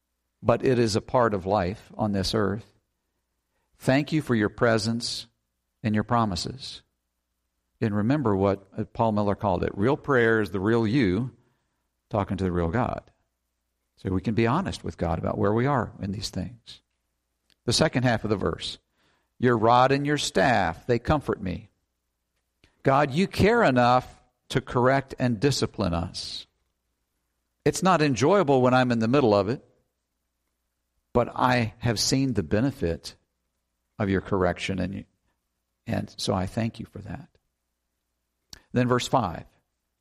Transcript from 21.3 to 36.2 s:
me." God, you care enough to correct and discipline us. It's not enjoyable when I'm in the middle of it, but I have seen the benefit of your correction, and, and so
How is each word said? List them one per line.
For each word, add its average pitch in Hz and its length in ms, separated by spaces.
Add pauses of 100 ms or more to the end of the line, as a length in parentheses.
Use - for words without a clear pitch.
me." 92 300 (1120)
God, 139 280
you 170 160
care 220 380
enough 127 580 (280)
to 135 100
correct 131 580
and 123 220
discipline 104 520
us. - 540 (1160)
It's - 180
not 175 180
enjoyable 143 600
when 123 120
I'm 127 180
in 117 80
the 113 80
middle 123 260
of 101 140
it, 135 200 (1400)
but 120 220
I 123 440
have 113 200
seen 135 360
the 98 100
benefit 104 720 (840)
of 104 100
your 95 120
correction, 92 580
and, 95 260 (800)
and 104 320
so - 160